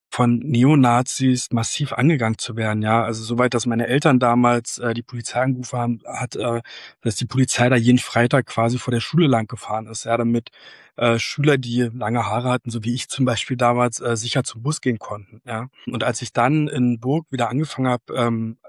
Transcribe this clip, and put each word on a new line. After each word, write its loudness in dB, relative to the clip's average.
von 2
Neonazis 4
massiv -2
angegangen 2
zu -10
werden, -2
ja. 2
Also -4
soweit, 0
dass -2
meine 0
Eltern 4
damals, 2
äh, -4
die -6
Polizei -6
angerufen -4
haben, -2
hat, -8
äh, -2
dass -2
die -4
Polizei 0
da 4
jeden 4
Freitag 2
quasi 0
vor -4
der 0
Schule 2
lang 2
gefahren -8
ist, -12
ja, 0
damit, 0
äh, 2
Schüler, 2
die 0
lange -2
Haare -2
hatten, -2
so -6
wie -2
ich -6
zum 0
Beispiel -2
damals, 2
äh, -2
sicher -2
zum -12
Bus -4
gehen -2
konnten, -14
ja. -8
Und -6
als -4
ich -10
dann 2
in 0
Burg -2
wieder -2
angefangen -2
hab, -2
ähm, -2